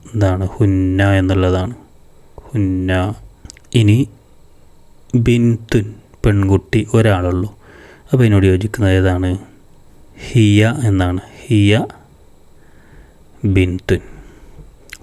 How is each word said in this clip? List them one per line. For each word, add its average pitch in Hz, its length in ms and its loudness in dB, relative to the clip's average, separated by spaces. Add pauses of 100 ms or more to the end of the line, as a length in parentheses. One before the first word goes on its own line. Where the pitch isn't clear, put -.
എന്താണ്? 95 460 -2
ഹുന്ന 95 560 0 (100)
എന്നുള്ളതാണ്. 92 560 -2 (720)
ഹുന്ന. 92 480 -4 (880)
ഇനി 107 180 4 (1300)
ബിന്തുൻ, 117 600 0 (340)
പെൺകുട്ടി 98 600 0 (140)
ഒരാളുള്ളൂ, 92 560 0 (540)
അപ്പോൾ 127 200 0
അതിനോട് 101 220 4
യോജിക്കുന്നത് 95 540 0
ഏതാണ്? 92 300 0 (1000)
ഹിയ 104 340 4 (240)
എന്നാണ്. 92 340 0 (220)
ഹിയ 104 400 2 (1600)
ബിന്തുൻ. 92 600 -2 (1000)